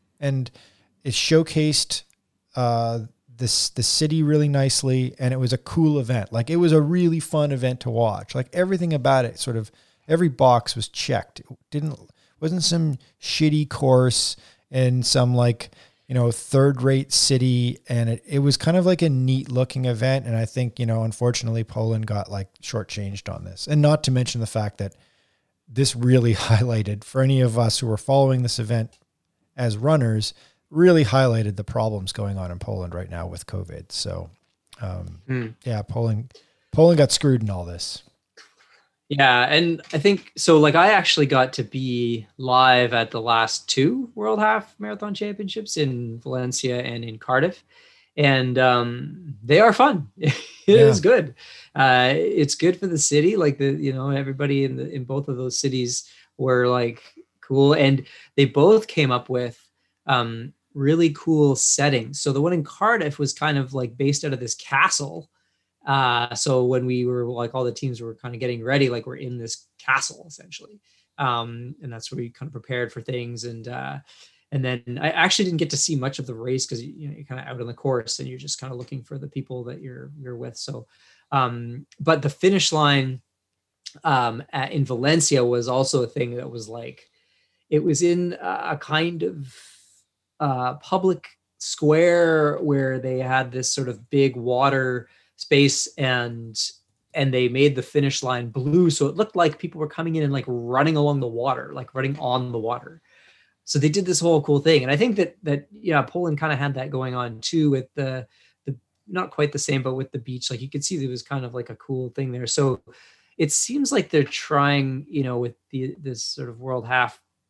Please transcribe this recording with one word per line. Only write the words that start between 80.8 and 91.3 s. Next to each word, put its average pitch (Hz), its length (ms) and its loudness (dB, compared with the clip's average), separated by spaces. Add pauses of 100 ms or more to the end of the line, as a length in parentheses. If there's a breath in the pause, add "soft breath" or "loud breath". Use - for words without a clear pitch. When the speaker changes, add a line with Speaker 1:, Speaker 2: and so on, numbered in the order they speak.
Speaker 2:
um, 120 540 -4 (140)
but 151 220 2
the 147 80 -2
finish 190 420 2
line, 139 500 2 (840)
um, 120 480 0
at, 131 220 -6
in 139 120 0
Valencia 135 580 2
was 120 240 0
also 131 360 0
a 117 40 -4
thing 120 280 -6
that 127 160 -12
was, 113 180 -14
like, 117 400 -16 (600)
it 151 140 2
was 156 180 0
in 175 320 2
a, - 400 -6
a 143 40 -6
kind 165 460 -4
of, 156 320 -8 (840 loud breath)
uh, 131 360 -2
public 185 540 -2 (280)